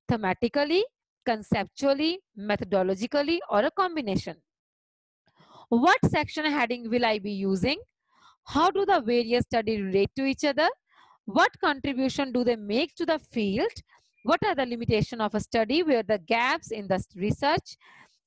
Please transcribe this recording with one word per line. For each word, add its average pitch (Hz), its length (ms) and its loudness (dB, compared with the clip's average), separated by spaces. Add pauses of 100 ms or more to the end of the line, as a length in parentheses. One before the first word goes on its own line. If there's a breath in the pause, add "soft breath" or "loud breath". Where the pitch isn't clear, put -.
(100)
thematically, 233 720 0 (440)
conceptually, 277 920 0 (180)
methodologically, 208 1040 0 (100)
or 208 100 4
a 269 100 2
combination? 294 640 -4 (1300 loud breath)
What 320 380 6
section 311 400 0
heading 240 420 -2
will 240 160 2
I 220 140 2
be 202 140 -6
using? 196 460 0 (680 soft breath)
How 330 240 4
do 392 160 0
the 359 140 4
various 240 440 0
studies 220 380 -2
relate 190 340 0
to 269 80 -2
each 269 200 -2
other? 294 240 2 (560 soft breath)
What 311 360 2
contribution 269 720 -2
do 247 100 0
they 233 140 2
make 220 400 -4
to 339 100 -4
the 320 140 0
field? 226 500 -2 (540 soft breath)
What 302 200 2
are 381 120 0
the 262 100 -2
limitations 233 560 -2
of 214 140 -2
a 208 40 0
study? 240 440 0
Where 254 180 2
the 202 160 0
gaps 240 540 -2
in 208 160 -10
the 190 60 2
s-, 185 200 -2
research? 247 640 -2 (500 soft breath)